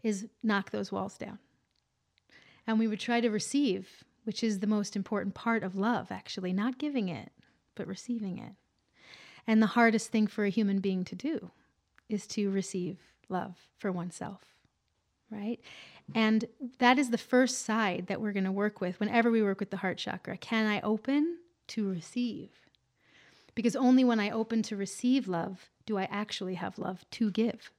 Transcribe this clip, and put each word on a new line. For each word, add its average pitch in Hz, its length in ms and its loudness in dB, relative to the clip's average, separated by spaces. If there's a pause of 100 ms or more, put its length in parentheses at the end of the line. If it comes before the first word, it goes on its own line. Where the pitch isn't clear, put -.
is 214 240 -2 (140)
knock 202 300 0
those 202 200 -4
walls 196 260 -6
down. 196 220 -12 (1300)
And 220 140 2
we 226 80 4
would 214 120 -2
try 240 220 0
to 233 80 4
receive, 214 760 0 (200)
which - 200 -4
is 214 160 2
the 202 80 0
most 208 280 0
important 196 400 -2
part 226 280 0
of 180 120 -6
love, 196 360 0
actually, 185 420 -6
not 226 240 0
giving 262 320 -2
it, - 220 -10 (440)
but 170 120 -8
receiving 196 520 -6
it. 117 140 -14 (920)
And 220 160 6
the 220 60 6
hardest 226 440 4
thing 214 160 4
for 208 180 -2
a 202 40 2
human 196 300 2
being 185 260 0
to 190 100 -10
do 240 360 -6 (560)
is 208 200 -4
to 202 220 -2
receive 190 500 -4 (280)
love 180 300 -6 (200)
for 202 140 -4
oneself, 180 640 -8 (720)
right? 214 300 -6 (560)
And 220 300 4 (340)
that 247 180 6
is 269 120 2
the 233 80 0
first 254 480 2
side 214 420 0
that - 140 -2
we're 214 100 -2
gonna 190 200 0
work 208 280 -2
with 180 200 -4
whenever 233 300 4
we 226 140 4
work 196 160 2
with 190 120 -4
the 196 60 -6
heart 180 200 -4
chakra. - 400 -8
Can 220 280 -2
I 208 160 0
open 285 580 0 (300)
to 208 200 -2
receive? 202 600 -4 (1080)
Because 226 200 2
only 254 300 8
when 233 160 4
I 208 80 0
open 220 340 0
to 214 140 -6
receive 233 500 0
love 180 420 -4 (160)
do 214 120 -2
I 190 80 0
actually 202 500 -6
have 185 240 -6
love 185 320 -6
to 220 180 0
give. 220 500 -2